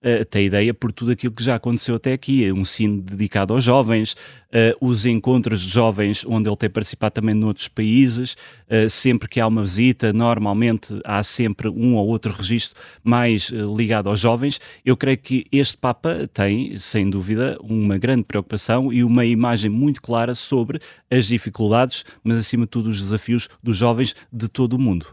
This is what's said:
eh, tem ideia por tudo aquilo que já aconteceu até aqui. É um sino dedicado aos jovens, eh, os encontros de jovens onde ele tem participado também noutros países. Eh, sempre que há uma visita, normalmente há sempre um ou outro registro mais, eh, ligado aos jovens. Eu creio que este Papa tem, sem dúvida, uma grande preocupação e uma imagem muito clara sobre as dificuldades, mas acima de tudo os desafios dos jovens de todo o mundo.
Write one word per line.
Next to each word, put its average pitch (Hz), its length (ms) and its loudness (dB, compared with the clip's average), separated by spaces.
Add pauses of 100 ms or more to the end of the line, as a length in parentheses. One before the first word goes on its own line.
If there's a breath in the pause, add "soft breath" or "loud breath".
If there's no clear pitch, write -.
eh, 117 220 2
tem 101 220 0
ideia 101 280 2
por 110 200 -4
tudo 120 180 -4
aquilo 120 220 -2
que 113 100 -8
já 123 120 0
aconteceu 120 380 -2
até 123 200 -2
aqui. 131 320 0
É 95 80 0
um 95 100 0
sino 104 380 0
dedicado 98 520 -2
aos 123 120 2
jovens, 113 500 2 (340 loud breath)
eh, 113 300 4
os 120 260 0
encontros 117 540 2
de 90 80 -8
jovens 104 580 0
onde 110 220 0
ele 104 80 -2
tem 107 140 -2
participado 107 460 -4
também 110 200 0
noutros 107 320 -2
países. 120 680 0 (320 loud breath)
Eh, 110 180 4
sempre 120 400 0
que - 140 -2
há 113 60 2
uma 110 140 0
visita, 107 520 2
normalmente 110 920 0
há 104 180 -2
sempre 110 460 -2
um 117 280 0
ou 104 120 2
outro 110 240 -2
registro 104 480 -4 (240 loud breath)
mais, 117 480 0
eh, 120 60 -6 (180)
ligado 107 320 0
aos 101 140 0
jovens. 120 400 0 (240 loud breath)
Eu 127 100 4
creio 131 220 0
que - 340 -4
este 139 240 2
Papa 165 580 -4
tem, 101 460 -2
sem 101 300 -2
dúvida, 107 520 -4
uma 107 360 0
grande 117 260 0
preocupação 117 680 -2
e 123 100 4
uma 120 220 4
imagem 117 440 2
muito 135 320 0
clara 117 320 -2
sobre 123 460 -2 (320 loud breath)
as 123 140 4
dificuldades, 113 800 0 (180 loud breath)
mas 113 140 0
acima 117 260 -2
de 110 60 -4
tudo 113 200 -4
os 101 120 -4
desafios 107 480 -2 (120)
dos 113 140 0
jovens 117 400 2 (160 loud breath)
de 117 160 -8
todo 123 280 -2
o 127 40 0
mundo. 95 340 0